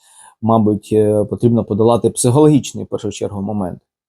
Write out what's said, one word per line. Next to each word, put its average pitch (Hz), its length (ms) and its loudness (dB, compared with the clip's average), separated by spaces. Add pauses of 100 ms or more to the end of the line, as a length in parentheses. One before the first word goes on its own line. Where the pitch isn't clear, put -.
(420)
мабуть, 107 500 0
е, 107 320 2
потрібно 107 420 0
подолати 113 440 0
психологічний, 127 760 0
в - 20 -16
першу 110 240 -8
чергу, 98 300 -8
момент. 101 380 -6 (300)